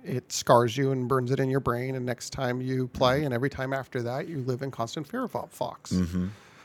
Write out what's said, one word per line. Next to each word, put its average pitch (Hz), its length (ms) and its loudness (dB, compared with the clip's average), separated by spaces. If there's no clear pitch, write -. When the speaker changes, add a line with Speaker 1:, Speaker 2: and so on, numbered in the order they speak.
Speaker 1:
it - 280 -6
scars 120 440 6
you 135 160 2
and 127 160 -2
burns 127 240 2
it 135 80 0
in 135 100 2
your 135 80 2
brain. 131 380 -2
And 123 100 -4
next - 240 -6
time 127 300 -2
you 131 260 -2
play, 127 300 4
Speaker 2:
Mm-hmm. 151 80 0
Speaker 1:
and 131 100 0
every 131 160 0
time 135 220 -4
after 131 300 -4
that, 123 260 -4
you 165 140 -6
live 127 200 -2
in 135 80 -4
constant 120 360 -6
fear 254 180 -6
of - 80 -8
outfox. - 600 -6
Speaker 2:
Mm-hmm. 90 360 0